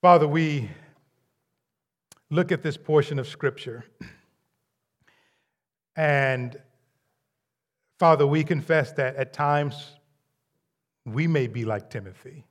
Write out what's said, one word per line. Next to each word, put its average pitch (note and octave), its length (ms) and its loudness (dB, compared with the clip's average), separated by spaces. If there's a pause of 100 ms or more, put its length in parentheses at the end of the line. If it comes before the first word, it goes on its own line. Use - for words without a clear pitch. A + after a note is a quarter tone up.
Father, E3+ 260 8
we D3 400 -2 (1600)
look E3+ 220 0
at D#3+ 100 -4
this D#3 140 -4
portion D3+ 420 2
of B2+ 80 -6
Scripture. A#2+ 580 -8 (2000)
And C3+ 640 0 (1400)
Father, D#3 280 6
we D3+ 180 2
confess D3+ 480 -2
that C3+ 240 -4
at C3 160 -6
times D3 600 -2 (1120)
we B2+ 220 -4
may D3 200 2
be A2+ 180 -8
like G#2+ 260 -6
Timothy. A#2 600 -16